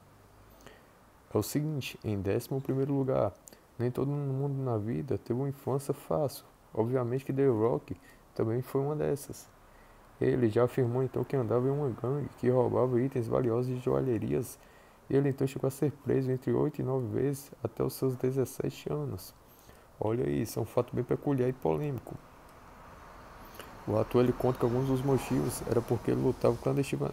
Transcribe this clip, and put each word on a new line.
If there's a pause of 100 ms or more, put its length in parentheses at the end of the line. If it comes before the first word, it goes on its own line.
(1300)
É
o
seguinte,
em
décimo
primeiro
lugar, (460)
nem
todo
mundo
na
vida
teve
uma
infância
fácil. (300)
Obviamente
que
The
Rock (380)
também
foi
uma
dessas. (720)
Ele
já
afirmou
então
que
andava
em
uma
gangue (100)
que
roubava
itens
valiosos
de
joalherias. (500)
E
ele
então
chegou
a
ser (140)
preso
entre
oito
e
nove
vezes (140)
até
os
seus
dezessete
anos. (640)
Olha
aí,
isso
é
um
fato
bem
peculiar
e
polêmico. (1700)
O
ator,
ele
conta
que
alguns
dos
motivos
era
porque
ele
lutava
clandestina-,